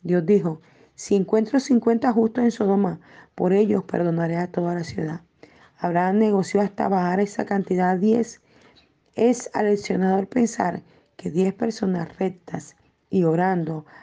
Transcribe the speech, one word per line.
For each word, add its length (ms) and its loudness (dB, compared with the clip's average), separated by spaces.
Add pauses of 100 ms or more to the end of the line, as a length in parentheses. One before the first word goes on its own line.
Dios 220 0
dijo: 380 0 (320)
"Si 200 -4
encuentro 460 2
cincuenta 500 2
justos 320 2
en 100 4
Sodoma, 480 0 (340)
por 180 0
ellos 320 2
perdonaré 540 -2
a 120 -4
toda 240 -4
la 100 -6
ciudad". 360 -8 (580)
Abraham 400 0
negoció 440 2
hasta 260 -2
bajar 320 0
esa 240 -2
cantidad 460 0
a 80 0
diez. 420 0 (760)
Es 380 0
aleccionador 760 0
pensar 560 -2 (340)
que 140 -8
diez 240 0
personas 640 -4
rectas 560 -6 (340)
y 140 0
orando 640 0 (160)